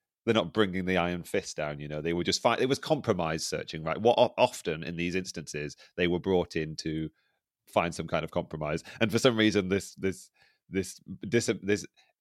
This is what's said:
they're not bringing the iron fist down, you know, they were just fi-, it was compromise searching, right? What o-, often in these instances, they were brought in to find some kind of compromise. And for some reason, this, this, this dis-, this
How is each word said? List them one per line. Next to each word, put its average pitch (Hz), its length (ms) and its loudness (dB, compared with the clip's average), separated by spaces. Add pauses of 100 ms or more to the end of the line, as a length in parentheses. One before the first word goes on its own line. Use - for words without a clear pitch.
(260)
they're 113 100 4
not 85 180 2
bringing 92 320 2
the 92 120 2
iron 87 260 0
fist - 340 -4
down, 73 220 -4
you 73 80 -8
know, 76 140 -6
they 82 120 0
were 87 120 0
just 92 160 0
fi-, 117 180 2
it 131 80 2
was 131 100 0
compromise 90 680 -2
searching, - 360 -6
right? 80 160 -2
What 113 200 6
o-, 117 180 6
often 82 460 0
in 82 140 -8
these 85 180 -2
instances, 76 600 -6 (200)
they 87 120 2
were 87 120 2
brought 90 360 0
in 78 220 -4
to 78 320 -6 (560)
find 87 300 0
some 82 120 -6
kind 80 160 -2
of 80 60 -8
compromise. 80 540 -4 (160)
And 113 120 2
for 110 60 2
some 117 200 4
reason, 101 320 4
this, 98 260 -2
this, - 340 -4 (400)
this 92 300 -4 (280)
dis-, 117 220 0 (140)
this 95 220 0 (360)